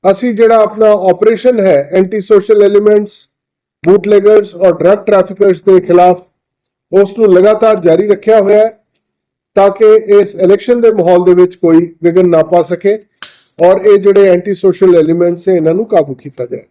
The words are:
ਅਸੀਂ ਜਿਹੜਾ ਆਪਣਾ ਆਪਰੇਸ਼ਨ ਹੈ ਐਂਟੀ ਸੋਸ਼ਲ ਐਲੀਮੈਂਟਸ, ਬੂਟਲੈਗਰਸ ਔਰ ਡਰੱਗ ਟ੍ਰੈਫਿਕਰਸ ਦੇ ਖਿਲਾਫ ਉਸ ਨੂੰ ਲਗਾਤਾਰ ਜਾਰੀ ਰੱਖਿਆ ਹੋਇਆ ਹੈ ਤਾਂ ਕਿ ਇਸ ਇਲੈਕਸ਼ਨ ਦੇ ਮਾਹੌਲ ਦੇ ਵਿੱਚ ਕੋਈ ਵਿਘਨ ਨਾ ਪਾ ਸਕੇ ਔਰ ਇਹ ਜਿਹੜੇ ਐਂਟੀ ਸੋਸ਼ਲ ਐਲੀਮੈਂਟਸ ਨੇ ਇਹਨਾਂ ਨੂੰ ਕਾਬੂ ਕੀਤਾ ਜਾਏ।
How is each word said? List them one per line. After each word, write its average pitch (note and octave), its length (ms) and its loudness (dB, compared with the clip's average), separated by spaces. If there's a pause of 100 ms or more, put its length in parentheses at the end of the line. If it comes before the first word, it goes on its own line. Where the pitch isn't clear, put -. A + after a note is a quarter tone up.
(120)
ਅਸੀਂ A#3+ 220 -4
ਜਿਹੜਾ A3 300 2
ਆਪਣਾ G#3+ 280 0
ਆਪਰੇਸ਼ਨ G#3+ 680 0
ਹੈ D3 340 0
ਐਂਟੀ F#3+ 280 -2
ਸੋਸ਼ਲ G3+ 420 0
ਐਲੀਮੈਂਟਸ, G#3 680 -2 (560)
ਬੂਟਲੈਗਰਸ G3+ 680 0
ਔਰ E3+ 280 -2
ਡਰੱਗ G3 140 2
ਟ੍ਰੈਫਿਕਰਸ G3 640 -2
ਦੇ F#3+ 200 2
ਖਿਲਾਫ F3+ 460 0 (680)
ਉਸ G3 260 -2
ਨੂੰ G#3 140 2
ਲਗਾਤਾਰ G#3+ 420 2
ਜਾਰੀ F3 320 -2
ਰੱਖਿਆ G#3+ 340 0
ਹੋਇਆ G#3 240 0
ਹੈ A3 180 -12 (720)
ਤਾਂ G3 140 2
ਕਿ G#3 160 -2 (100)
ਇਸ G3+ 400 0
ਇਲੈਕਸ਼ਨ G3+ 460 -2
ਦੇ A3+ 100 2
ਮਾਹੌਲ F3+ 320 0
ਦੇ F3+ 100 2
ਵਿੱਚ F3+ 220 0
ਕੋਈ E3 480 -2
ਵਿਘਨ F3 260 0
ਨਾ D#3+ 140 0
ਪਾ F3 200 -2
ਸਕੇ G3 400 -6 (640)
ਔਰ F#3+ 200 2
ਇਹ G3+ 140 4
ਜਿਹੜੇ G3 300 2
ਐਂਟੀ F3+ 240 -2
ਸੋਸ਼ਲ F#3 420 0
ਐਲੀਮੈਂਟਸ F3 520 -2
ਨੇ F#3 80 -2
ਇਹਨਾਂ D#3+ 180 -2
ਨੂੰ G#3+ 120 -4
ਕਾਬੂ D#3 280 -4
ਕੀਤਾ C3 320 -14
ਜਾਏ। B2+ 260 -14